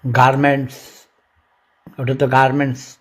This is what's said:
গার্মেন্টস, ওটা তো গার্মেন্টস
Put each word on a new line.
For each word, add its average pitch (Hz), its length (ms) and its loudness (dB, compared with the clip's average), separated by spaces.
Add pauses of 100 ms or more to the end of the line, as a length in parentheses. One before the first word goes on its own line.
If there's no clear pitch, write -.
(160)
গার্মেন্টস, 135 880 0 (920)
ওটা 131 160 -4
তো 135 120 0
গার্মেন্টস 131 760 -2